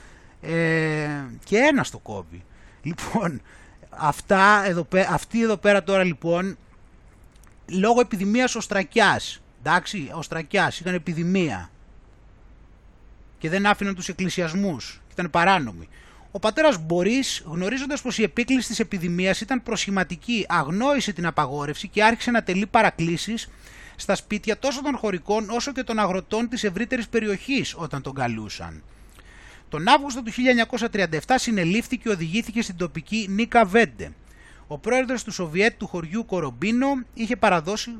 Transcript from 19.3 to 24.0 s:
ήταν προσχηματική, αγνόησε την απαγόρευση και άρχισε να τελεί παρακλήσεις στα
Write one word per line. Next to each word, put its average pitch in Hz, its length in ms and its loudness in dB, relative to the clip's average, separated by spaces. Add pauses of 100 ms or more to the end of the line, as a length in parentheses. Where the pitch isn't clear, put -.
ήταν 240 220 -2
προσχηματική, 196 880 -2
αγνόησε 202 640 0
την 175 140 -4
απαγόρευση 147 600 -4
και 208 160 2
άρχισε 226 260 2
να 233 120 2
τελεί 190 240 0
παρακλήσεις 196 840 0 (480)
στα - 180 -2